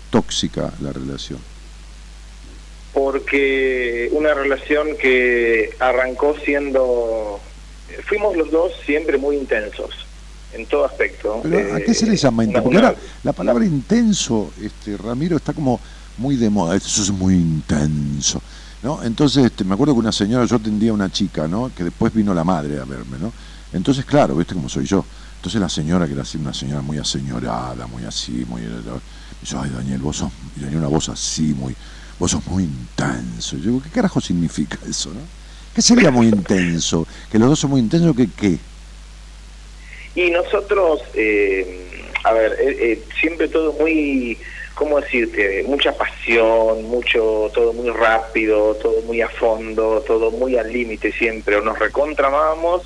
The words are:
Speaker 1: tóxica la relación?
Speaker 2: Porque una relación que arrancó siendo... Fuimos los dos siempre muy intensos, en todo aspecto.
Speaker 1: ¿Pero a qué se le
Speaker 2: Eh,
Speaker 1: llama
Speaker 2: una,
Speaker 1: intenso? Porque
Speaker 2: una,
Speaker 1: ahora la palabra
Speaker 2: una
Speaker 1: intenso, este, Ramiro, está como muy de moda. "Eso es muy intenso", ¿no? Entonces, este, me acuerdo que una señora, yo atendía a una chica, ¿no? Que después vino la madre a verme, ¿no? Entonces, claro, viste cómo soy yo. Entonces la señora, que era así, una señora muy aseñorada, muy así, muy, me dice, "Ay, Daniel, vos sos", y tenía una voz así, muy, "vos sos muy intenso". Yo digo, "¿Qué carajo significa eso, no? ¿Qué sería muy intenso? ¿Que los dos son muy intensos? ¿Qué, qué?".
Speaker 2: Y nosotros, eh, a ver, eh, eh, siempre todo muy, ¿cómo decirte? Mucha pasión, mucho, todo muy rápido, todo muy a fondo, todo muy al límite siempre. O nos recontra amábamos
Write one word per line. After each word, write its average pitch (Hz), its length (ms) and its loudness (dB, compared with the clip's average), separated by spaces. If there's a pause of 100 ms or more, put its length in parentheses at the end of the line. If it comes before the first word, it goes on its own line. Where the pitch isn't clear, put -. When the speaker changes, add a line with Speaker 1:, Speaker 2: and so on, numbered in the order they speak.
Speaker 1:
tóxica - 600 0 (100)
la 69 100 -6
relación? 65 460 -8 (1600)
Speaker 2:
Porque 135 1200 0
una 151 200 4
relación 139 540 0 (120)
que 120 720 4 (100)
arrancó 127 640 2
siendo... 123 960 0 (680)
Fuimos 202 300 0
los 151 140 2
dos 165 200 2 (140)
siempre 151 320 2
muy 143 180 2
intensos, 110 560 -4 (640)
en 113 120 -10
todo 143 200 2
aspecto. 107 580 -4
Speaker 1:
¿Pero 185 320 0
a - 60 0
qué - 120 2
se - 140 2
le 220 60 4
Speaker 2:
Eh, 180 40 4
Speaker 1:
llama 113 260 4
Speaker 2:
una, - 20 4
Speaker 1:
intenso? 113 180 2
Porque 131 140 4
Speaker 2:
una, 233 100 8
Speaker 1:
ahora - 120 2 (240)
la 135 100 0
palabra 226 320 2
Speaker 2:
una 160 100 2
Speaker 1:
intenso, 139 760 2 (120)
este, 104 340 -8
Ramiro, 127 400 -2
está 151 160 -2
como 127 260 0 (380)
muy 131 200 0
de 113 120 4
moda. 95 260 2
"Eso - 280 0
es 98 80 0
muy 92 240 2
intenso", 76 1040 0 (400)
¿no? 139 220 -4
Entonces, 123 420 4
este, 107 200 2
me 95 80 2
acuerdo 139 200 4
que 120 60 4
una 110 140 2
señora, 120 320 2
yo 110 100 2
atendía 110 360 2
a - 20 2
una 98 180 0
chica, 80 380 -2
¿no? 113 260 -2
Que 87 80 -6
después 110 300 0
vino 101 200 2
la 82 120 2
madre 73 340 0
a 65 60 -8
verme, 64 340 -10
¿no? 110 140 -6 (400)
Entonces, 131 320 0
claro, 120 300 4
viste 85 180 0
cómo 69 160 -4
soy 69 160 -2
yo. 95 180 2 (320)
Entonces 95 240 -4
la 92 100 2
señora, 85 380 0
que 69 60 -4
era 69 80 -4
así, - 160 -8
una 69 160 -4
señora 69 280 -6
muy 73 160 -6
aseñorada, 62 920 -6
muy 58 180 -10
así, 60 420 -6
muy, 58 140 -8
me 57 80 -8 (720)
dice, 71 200 -8
"Ay, 69 140 -6
Daniel, 65 240 -4
vos 73 180 -4
sos", - 140 -6 (240)
y 71 60 -10
tenía 71 160 -4
una 78 100 0
voz 73 220 0
así, - 440 -2
muy, 65 220 -6 (420)
"vos 87 140 0
sos - 160 -2
muy 95 160 0
intenso". 62 920 -6
Yo 69 140 -8
digo, 131 120 0
"¿Qué 160 60 -16
carajo 196 320 0
significa 85 580 -2 (100)
eso, - 200 -6
no? 98 100 -12 (560)
¿Qué 233 60 2
sería 226 280 8
muy 120 200 6
intenso? 87 760 2 (240)
¿Que 110 80 2
los 123 120 8
dos 151 100 6
son 139 120 2
muy 135 100 4
intensos? 160 340 4
¿Qué, 117 200 4
qué?". 92 220 2 (1600)
Speaker 2:
Y 175 160 2
nosotros, 175 680 2 (120)
eh, 98 720 2 (380)
a 110 80 4
ver, 110 220 4
eh, 131 240 0 (160)
eh, 107 100 -6 (160)
siempre 160 300 0
todo 160 240 0
muy, 143 640 0 (360)
¿cómo 147 260 2
decirte? 104 680 0
Mucha 139 240 2
pasión, 113 920 2
mucho, 110 680 0
todo 117 200 2
muy 120 160 -2
rápido, 110 840 2
todo 110 300 0
muy 117 160 -2
a 110 80 0
fondo, 110 800 0
todo 113 240 2
muy 123 260 0
al 113 140 -2
límite 113 400 -2
siempre. 110 460 0
O 104 40 2
nos 110 160 -2
recontra 139 520 0
amábamos 160 560 0